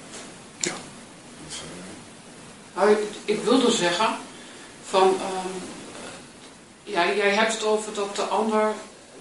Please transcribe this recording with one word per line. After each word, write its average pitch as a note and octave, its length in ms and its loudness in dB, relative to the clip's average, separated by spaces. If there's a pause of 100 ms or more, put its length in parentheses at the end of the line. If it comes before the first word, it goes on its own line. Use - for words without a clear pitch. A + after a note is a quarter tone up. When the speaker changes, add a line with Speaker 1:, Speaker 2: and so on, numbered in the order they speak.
(580)
Speaker 1:
Ja. - 160 2 (760)
Speaker 2:
Dus, - 80 -12
eh, - 1200 -16
Speaker 3:
Nou, G3 140 8
ik, G#3 80 6 (260)
ik G#3+ 200 0
wilde A#3+ 260 6
zeggen, F3 460 2 (720)
van, F#3+ 200 6 (120)
ehm, F#3 280 -4 (1400)
ja, F#3 300 2
jij G3+ 160 2
hebt A3 220 4
het - 120 -4
over G#3+ 300 0
dat G3+ 220 -4
de G3+ 60 -2
ander G#3+ 500 2 (480)